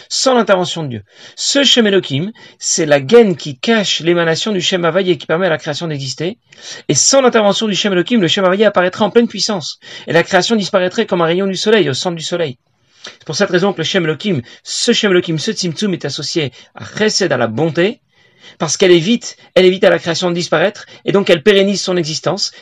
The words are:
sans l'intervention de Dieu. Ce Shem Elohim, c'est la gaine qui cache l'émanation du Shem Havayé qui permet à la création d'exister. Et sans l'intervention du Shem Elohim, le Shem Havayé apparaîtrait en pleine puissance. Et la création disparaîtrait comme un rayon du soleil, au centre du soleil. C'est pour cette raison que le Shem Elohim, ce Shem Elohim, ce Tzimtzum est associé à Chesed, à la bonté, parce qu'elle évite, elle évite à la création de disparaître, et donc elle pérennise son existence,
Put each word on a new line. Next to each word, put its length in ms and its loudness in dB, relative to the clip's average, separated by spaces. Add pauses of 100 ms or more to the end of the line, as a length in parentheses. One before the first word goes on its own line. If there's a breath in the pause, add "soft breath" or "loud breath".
sans 240 0
l'intervention 480 0
de 60 -6
Dieu. 160 -10 (320 loud breath)
Ce 280 0
Shem 220 4
Elohim, 460 -2 (260 loud breath)
c'est 300 -4
la 140 4
gaine 340 6
qui 240 -12
cache 400 0
l'émanation 520 0
du 100 -2
Shem 220 -2
Havayé 340 0
qui 100 -18
permet 180 0
à 40 0
la 100 -2
création 280 -8
d'exister. 520 -8 (500 loud breath)
Et 60 0
sans 260 4
l'intervention 460 2
du 80 -2
Shem 180 -2
Elohim, 260 0
le 80 2
Shem 180 0
Havayé 200 2
apparaîtrait 380 0
en 80 0
pleine 160 4
puissance. 520 -6 (280 loud breath)
Et 60 -2
la 100 4
création 320 0
disparaîtrait 500 0
comme 160 0
un 40 2
rayon 200 0
du 100 -4
soleil, 320 2
au 60 -2
centre 220 -4
du 80 -10
soleil. 340 -6 (460 loud breath)
C'est 220 -20
pour 100 -8
cette 160 0
raison 220 2
que 60 -8
le 40 -2
Shem 220 -2
Elohim, 360 -2 (220 loud breath)
ce 280 -2
Shem 200 0
Elohim, 260 0
ce 140 -4
Tzimtzum 420 -4
est 120 -6
associé 460 -6 (220 loud breath)
à 100 -18
Chesed, 480 -2
à 60 0
la 100 0
bonté, 540 -2 (580 soft breath)
parce 180 -4
qu'elle 140 6
évite, 460 2 (180 soft breath)
elle 100 6
évite 200 2
à 40 6
la 80 4
création 320 -4
de 60 -2
disparaître, 500 -2 (180 loud breath)
et 80 -4
donc 200 2
elle 100 2
pérennise 400 2
son 160 -2
existence, 540 -4 (100)